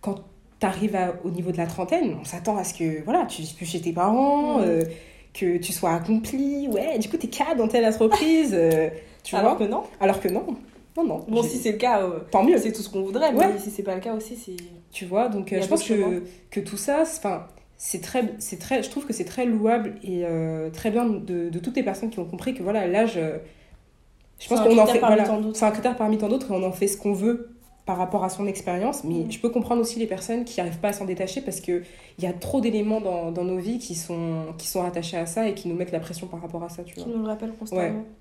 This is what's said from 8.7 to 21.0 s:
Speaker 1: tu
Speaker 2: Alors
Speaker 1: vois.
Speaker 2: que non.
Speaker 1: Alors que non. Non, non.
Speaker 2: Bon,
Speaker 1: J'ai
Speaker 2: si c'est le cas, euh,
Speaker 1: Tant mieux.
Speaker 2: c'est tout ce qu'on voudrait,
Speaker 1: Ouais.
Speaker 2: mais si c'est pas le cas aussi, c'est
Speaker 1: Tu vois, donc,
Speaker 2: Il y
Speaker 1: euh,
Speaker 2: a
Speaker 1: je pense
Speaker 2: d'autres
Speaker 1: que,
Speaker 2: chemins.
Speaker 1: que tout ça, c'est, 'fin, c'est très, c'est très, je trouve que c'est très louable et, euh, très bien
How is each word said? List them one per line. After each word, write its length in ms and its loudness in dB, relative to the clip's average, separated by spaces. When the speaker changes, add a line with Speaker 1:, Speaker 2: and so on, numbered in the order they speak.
Speaker 1:
tu 120 -6
Speaker 2:
Alors 220 6
Speaker 1:
vois. 80 2
Speaker 2:
que 60 0
non. 120 -2
Speaker 1:
Alors 180 4
que 80 -2
non. 180 0
Non, 80 2
non. 240 -4
Speaker 2:
Bon, 120 4
Speaker 1:
J'ai 80 2
Speaker 2:
si 80 -4
c'est 140 0
le 60 0
cas, 260 4
euh, 160 -2
Speaker 1:
Tant 120 6
mieux. 140 8
Speaker 2:
c'est 160 2
tout 80 -6
ce 80 -8
qu'on 120 -2
voudrait, 320 2
Speaker 1:
Ouais. 200 6
Speaker 2:
mais 60 -2
si 120 -6
c'est 120 -8
pas 120 -4
le 60 -6
cas 120 -6
aussi, 220 -8
c'est 220 -12
Speaker 1:
Tu 140 -10
vois, 240 0
donc, 220 -4
Speaker 2:
Il 20 -2
y 40 0
Speaker 1:
euh, 40 2
Speaker 2:
a 20 0
Speaker 1:
je 60 -2
pense 180 2
Speaker 2:
d'autres 140 2
Speaker 1:
que, 80 4
Speaker 2:
chemins. 100 0
Speaker 1:
que 100 -4
tout 160 -8
ça, 300 2
c'est, 160 -8
'fin, 260 -4
c'est 240 -6
très, 380 -2
c'est 200 -10
très, 240 -2
je 60 -8
trouve 160 -6
que 80 -4
c'est 100 -4
très 220 -4
louable 580 2
et, 220 -2
euh, 440 -2
très 220 -4
bien 140 2